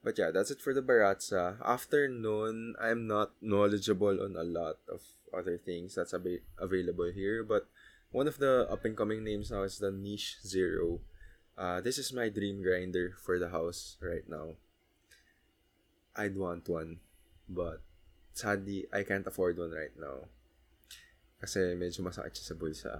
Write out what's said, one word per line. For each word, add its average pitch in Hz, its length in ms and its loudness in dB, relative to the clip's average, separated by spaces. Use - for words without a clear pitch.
But 113 140 -2
yeah, 85 140 4
that's 98 200 2
it 139 100 -8
for 135 120 0
the 131 80 2
Baratza. 98 840 4
After 135 420 4
nun, 113 720 -2
I'm 113 280 0
not 104 240 2
knowledgeable 101 800 4
on 95 140 -4
a 82 80 -4
lot 82 340 -2
of 87 120 -8
other 87 240 -2
things 87 380 -6
that's 90 180 -2
ab-, 90 300 -2
available 87 540 0
here, 101 300 -2
but 107 240 2
one 135 160 2
of 151 100 -4
the 131 320 6
up-and-coming 110 540 0
names 104 260 -2
now 101 140 0
is 98 160 -4
the 98 120 2
Niche 101 540 -6
Zero. 87 540 2
Uh, 90 220 -2
this 123 180 0
is 131 140 -6
my 123 180 0
dream 101 320 -2
grinder 90 520 2
for 90 160 2
the 85 100 0
house 85 520 -4
right 85 260 -4
now. 80 300 -10
I'd 101 180 0
want 87 320 -2
one, 82 320 -4
but 85 320 -4
sadly, 101 580 -2
I 101 120 0
can't 98 240 -2
afford 90 320 2
one 85 120 -4
right 80 240 -8
now. 73 320 -10
Kasi 92 380 0
medyo 90 260 -4
masakit - 320 -8
siya - 160 -12
sa 82 80 -8
bulsa. 78 400 -6